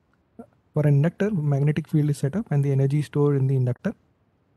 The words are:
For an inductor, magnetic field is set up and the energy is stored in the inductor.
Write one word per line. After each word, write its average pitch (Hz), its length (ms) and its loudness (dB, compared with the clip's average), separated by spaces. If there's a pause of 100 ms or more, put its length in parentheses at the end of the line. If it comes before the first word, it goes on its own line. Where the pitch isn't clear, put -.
(720)
For 147 140 2
an 147 80 4
inductor, 175 340 0
magnetic 147 580 0
field 147 220 0
is 143 80 -2
set 139 180 -4
up 220 140 -6
and 143 140 0
the 143 80 0
energy 135 280 0
is 147 80 -4
stored 147 280 0
in 131 120 0
the 135 100 0
inductor. 123 360 -2 (640)